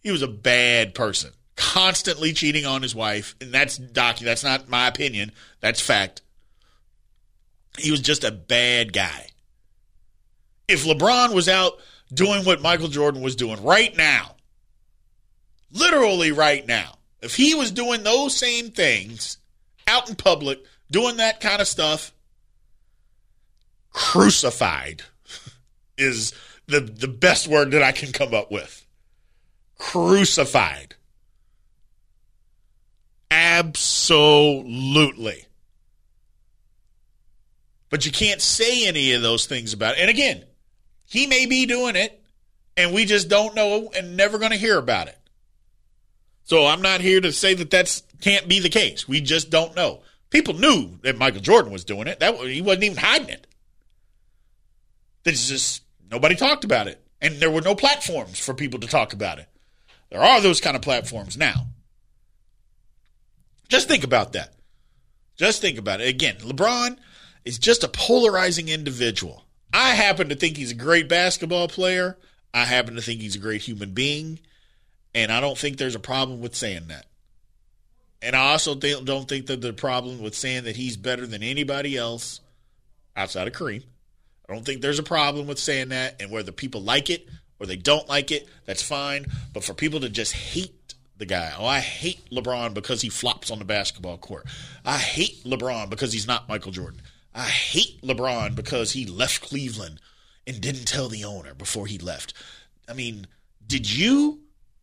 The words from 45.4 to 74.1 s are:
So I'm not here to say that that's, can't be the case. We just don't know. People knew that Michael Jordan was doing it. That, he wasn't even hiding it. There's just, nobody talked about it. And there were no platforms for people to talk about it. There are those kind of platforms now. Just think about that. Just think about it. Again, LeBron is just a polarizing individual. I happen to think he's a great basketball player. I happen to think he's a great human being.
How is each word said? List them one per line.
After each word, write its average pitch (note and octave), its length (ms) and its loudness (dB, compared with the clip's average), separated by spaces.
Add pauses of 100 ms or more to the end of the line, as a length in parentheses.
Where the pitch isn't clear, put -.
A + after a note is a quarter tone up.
So D#3 220 6
I'm D#3+ 160 2
not F#3+ 180 2
here F#3 220 6
to F3 100 2
say F#3+ 220 2
that F3 160 -4
that's, F3+ 320 2 (200)
can't G3+ 260 2
be F#3+ 120 4
the F3+ 100 0
case. F3 380 0
We C#3+ 140 -2
just D#3+ 300 0
don't E3 240 2
know. E3+ 260 -2 (300)
People C#4+ 240 4
knew D#3+ 480 2
that B2+ 140 0
Michael A#2+ 240 0
Jordan E3 300 6
was F#2 140 -10
doing G#2+ 220 -8
it. F#3 120 -6
That, G3+ 180 2
he C3 240 -6
wasn't F#3+ 240 2
even G3 120 -2
hiding B3+ 320 2
it. - 180 -16 (1800)
There's B2+ 240 0
just, - 360 -4 (260)
nobody C#3 260 2
talked C#4+ 280 0
about A2+ 240 0
it. - 140 -14 (200)
And D3+ 140 0
there D#3+ 160 2
were D#3+ 100 0
no G3 140 2
platforms F3+ 640 -2
for C3+ 140 -6
people B2+ 260 -6
to A#2+ 80 -10
talk A#2+ 260 0
about F#2+ 260 -6
it. - 80 -20 (640)
There F#2+ 120 -4
are A3 200 8
those F3+ 180 4
kind D3 160 -2
of B2 60 -6
platforms A2+ 560 -4
now. B2+ 300 0 (2000)
Just C4+ 180 2
think A#3 160 2
about A#2+ 300 2
that. E2 200 -8 (840)
Just G#3+ 260 0
think E3 160 -2
about G2+ 240 -4
it. B2 60 -2
Again, B2+ 300 0
LeBron A#3 600 -2 (460)
is A#2+ 140 -10
just A#3 260 4
a - 40 0
polarizing F#3 800 2
individual. B2 760 -4 (300)
I B3+ 160 4
happen G3 400 2
to D3 60 -4
think D#3+ 200 -2
he's C3 160 -8
a A#2 40 -8
great C#3+ 340 2
basketball F3 580 0
player. F#3 500 -2 (360)
I A#2+ 120 0
happen A#2+ 300 0
to A#2 60 -10
think A2+ 180 -6
he's G#2 160 -8
a G2+ 40 -8
great G#2+ 220 -6
human G2+ 300 -10
being. D3 480 -6 (760)